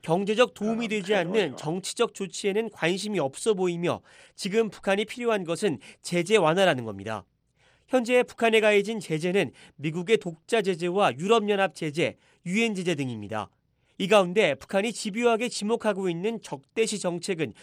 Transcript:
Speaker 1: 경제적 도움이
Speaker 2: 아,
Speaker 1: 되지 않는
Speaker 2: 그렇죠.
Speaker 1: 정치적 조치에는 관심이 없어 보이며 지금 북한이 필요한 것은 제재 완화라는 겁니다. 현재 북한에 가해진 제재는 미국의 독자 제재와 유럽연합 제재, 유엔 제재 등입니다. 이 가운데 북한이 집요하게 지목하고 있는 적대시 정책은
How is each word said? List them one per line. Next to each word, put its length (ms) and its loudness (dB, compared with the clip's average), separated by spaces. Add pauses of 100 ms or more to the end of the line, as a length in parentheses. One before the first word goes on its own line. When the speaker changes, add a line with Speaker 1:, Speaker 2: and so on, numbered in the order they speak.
Speaker 1:
경제적 540 0
도움이 300 -4
Speaker 2:
아, 40 -6
Speaker 1:
되지 240 -2
않는 200 0
Speaker 2:
그렇죠. 240 0
Speaker 1:
정치적 580 -4
조치에는 560 -4
관심이 480 -2
없어 340 0
보이며 480 -2 (340)
지금 360 0
북한이 340 -2
필요한 380 -2
것은 340 -2 (240)
제재 360 0
완화라는 460 4
겁니다. 400 -8 (640)
현재 320 2
북한에 380 2
가해진 400 2
제재는 520 0 (260)
미국의 400 0
독자 440 -2
제재와 560 0
유럽연합 560 2
제재, 440 -2 (280)
유엔 300 0
제재 200 -2
등입니다. 540 -6 (480)
이 120 -2
가운데 460 4
북한이 360 -2
집요하게 560 0
지목하고 600 -2
있는 320 -4
적대시 580 -4
정책은 640 -4